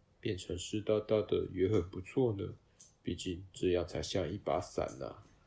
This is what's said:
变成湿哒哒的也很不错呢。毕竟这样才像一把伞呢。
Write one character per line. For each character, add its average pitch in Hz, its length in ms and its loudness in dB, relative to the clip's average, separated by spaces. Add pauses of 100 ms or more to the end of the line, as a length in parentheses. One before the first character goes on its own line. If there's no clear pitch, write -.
(200)
变 104 180 -2
成 - 180 -4
湿 104 240 -4
哒 107 200 4
哒 107 200 4
的 90 320 0
也 95 160 4
很 98 220 4
不 92 100 -8
错 123 320 2
呢。 98 220 -4 (480)
毕 - 120 -2
竟 92 380 -6
这 92 200 2
样 87 140 2
才 73 160 -4
像 90 240 0
一 92 120 -4
把 76 200 0
伞 - 400 -4
呢。 65 180 -8 (300)